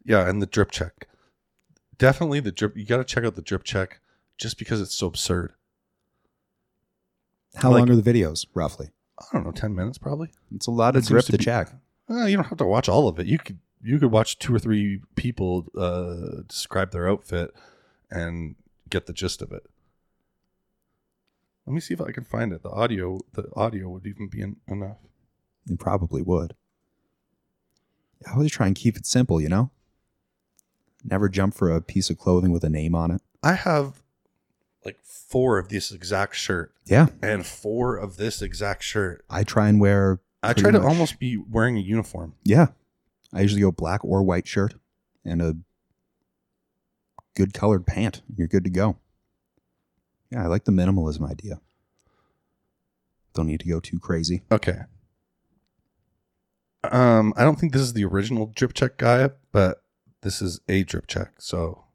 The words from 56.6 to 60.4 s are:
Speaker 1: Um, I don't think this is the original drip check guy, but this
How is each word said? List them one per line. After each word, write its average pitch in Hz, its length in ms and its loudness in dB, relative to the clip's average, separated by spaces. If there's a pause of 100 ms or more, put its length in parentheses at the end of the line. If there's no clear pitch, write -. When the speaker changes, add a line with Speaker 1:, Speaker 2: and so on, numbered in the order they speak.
Speaker 1:
Um, 117 520 4
I 117 80 4
don't 151 140 4
think 156 140 -2
this 139 100 2
is 123 100 -4
the 107 120 -2
original 107 420 -2
drip 113 280 -2
check - 240 -2
guy, 123 320 4 (220)
but 95 300 4 (400)
this - 200 -6